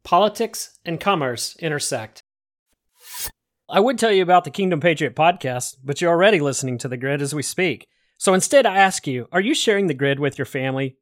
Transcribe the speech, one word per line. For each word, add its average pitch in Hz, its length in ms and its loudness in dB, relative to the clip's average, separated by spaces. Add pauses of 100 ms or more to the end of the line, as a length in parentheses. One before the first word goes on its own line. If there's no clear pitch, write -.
politics, 208 840 -2
and 170 140 -6
commerce 143 600 -4
intersect. 143 640 -6 (1400)
I 160 100 0
would 233 220 2
tell 226 100 2
you 190 140 4
about 180 180 6
the 151 80 -12
Kingdom 180 300 -2
Patriot 151 340 0
podcast, 151 680 -2
but 139 160 -6
you're 175 100 2
already 180 300 4
listening 131 380 -2
to 131 100 -8
The 123 80 -8
Grid 139 260 -4
as 139 100 -4
we 147 100 -6
speak. 165 440 -4 (320)
So 190 160 2
instead, 240 320 4
I 190 120 2
ask 190 280 2
you, 123 240 -4
are 180 100 0
you 233 140 0
sharing 202 320 2
The 156 80 0
Grid 139 240 0
with 139 180 -2
your 131 100 -4
family, 131 560 -4